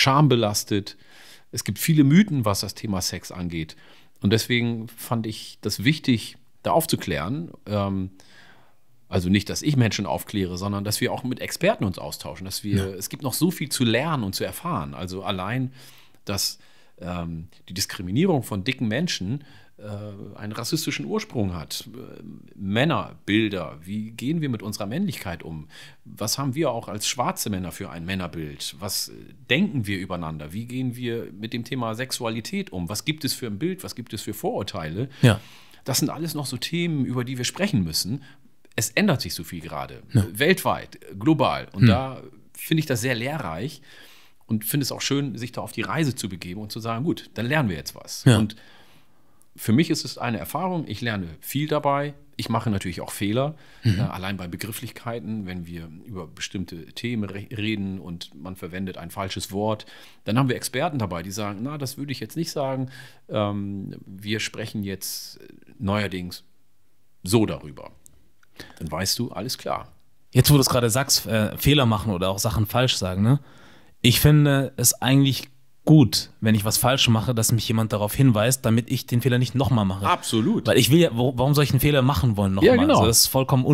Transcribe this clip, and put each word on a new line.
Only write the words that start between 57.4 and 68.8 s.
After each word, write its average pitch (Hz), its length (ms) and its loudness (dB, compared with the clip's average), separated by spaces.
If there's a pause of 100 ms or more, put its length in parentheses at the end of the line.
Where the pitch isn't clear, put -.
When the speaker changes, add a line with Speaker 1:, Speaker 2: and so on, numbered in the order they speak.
Speaker 1:
reden 101 440 -2
und 85 340 -12
man 87 220 -12
verwendet 92 420 -8
ein 85 140 -12
falsches 95 400 -8
Wort, 107 340 -2 (380)
dann 110 160 2
haben 135 80 4
wir 120 80 0
Experten 147 440 -4
dabei, 87 240 -2
die 95 80 -8
sagen, 101 320 -6
„Na, 147 140 -8
das 139 200 -8
würde 143 160 -8
ich - 80 -10
jetzt 110 160 -10
nicht 165 140 -4
sagen, 135 380 -2 (400)
ähm, 101 760 -4
wir 104 340 -6
sprechen 107 440 -6
jetzt - 560 -10 (400)
neuerdings 95 640 -2 (800)
so 107 220 4
darüber.“ 73 460 -10 (880)
Dann 160 120 -8